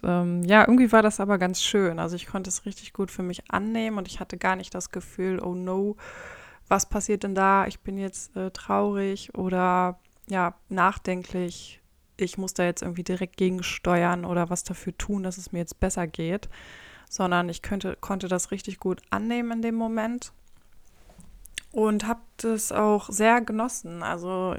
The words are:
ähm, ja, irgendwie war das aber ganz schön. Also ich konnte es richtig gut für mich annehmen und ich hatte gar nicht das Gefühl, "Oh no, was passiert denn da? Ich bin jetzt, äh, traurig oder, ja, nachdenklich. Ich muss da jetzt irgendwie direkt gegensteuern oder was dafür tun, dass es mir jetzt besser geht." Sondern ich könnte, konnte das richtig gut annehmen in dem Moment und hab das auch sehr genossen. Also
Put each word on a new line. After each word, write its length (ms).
ähm, 420
ja, 180
irgendwie 300
war 100
das 180
aber 180
ganz 240
schön. 360
Also 180
ich 100
konnte 220
es 160
richtig 280
gut 180
für 120
mich 280
annehmen 480
und 100
ich 120
hatte 180
gar 180
nicht 180
das 160
Gefühl, 520
"Oh 120
no, 420
was 200
passiert 360
denn 100
da? 320
Ich 140
bin 180
jetzt, 380
äh, 160
traurig 840
oder, 640
ja, 260
nachdenklich. 1120
Ich 220
muss 160
da 100
jetzt 180
irgendwie 220
direkt 320
gegensteuern 880
oder 260
was 140
dafür 320
tun, 260
dass 160
es 140
mir 80
jetzt 200
besser 260
geht." 420
Sondern 380
ich 140
könnte, 380
konnte 280
das 240
richtig 260
gut 320
annehmen 400
in 120
dem 120
Moment 580
und 340
hab 140
das 340
auch 400
sehr 300
genossen. 640
Also 540